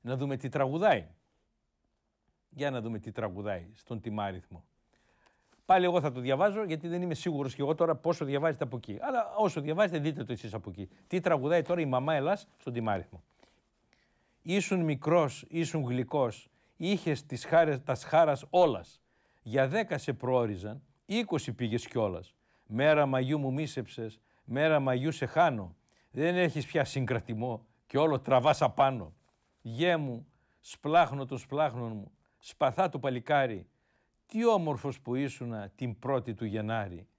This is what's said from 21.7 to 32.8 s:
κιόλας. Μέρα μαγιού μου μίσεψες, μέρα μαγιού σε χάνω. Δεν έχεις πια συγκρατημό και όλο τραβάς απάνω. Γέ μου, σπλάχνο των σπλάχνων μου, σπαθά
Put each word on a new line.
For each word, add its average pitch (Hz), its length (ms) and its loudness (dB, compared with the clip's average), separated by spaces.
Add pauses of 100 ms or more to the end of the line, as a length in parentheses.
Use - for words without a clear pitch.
κιόλας. 95 480 -4 (320)
Μέρα 147 380 4
μαγιού 131 340 0
μου 135 140 -2
μίσεψες, 120 680 -8 (240)
μέρα 151 360 2
μαγιού 135 320 0
σε 143 140 -4
χάνω. 117 500 0 (360)
Δεν 170 240 0
έχεις 160 300 0
πια 147 200 0
συγκρατημό 117 800 -4 (200)
και - 120 -2
όλο 151 220 4
τραβάς 131 420 4
απάνω. 131 520 2 (480)
Γέ 160 360 0
μου, 127 300 -6 (320)
σπλάχνο 147 680 0
των 131 120 -8
σπλάχνων 123 540 -4
μου, 104 200 -12 (280)
σπαθά 156 500 0